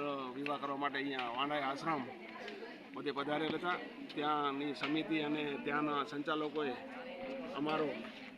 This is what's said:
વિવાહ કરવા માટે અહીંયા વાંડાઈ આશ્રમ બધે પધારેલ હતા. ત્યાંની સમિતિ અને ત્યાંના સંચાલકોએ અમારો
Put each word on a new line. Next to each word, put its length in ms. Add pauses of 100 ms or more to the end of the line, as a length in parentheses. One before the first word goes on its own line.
(360)
વિવાહ 220
કરવા 180
માટે 220
અહીંયા 300
વાંડાઈ 320
આશ્રમ 420 (920)
બધે 180
પધારેલ 420
હતા. 220 (380)
ત્યાંની 600
સમિતિ 440
અને 460
ત્યાંના 400
સંચાલકોએ 680 (840)
અમારો 380 (420)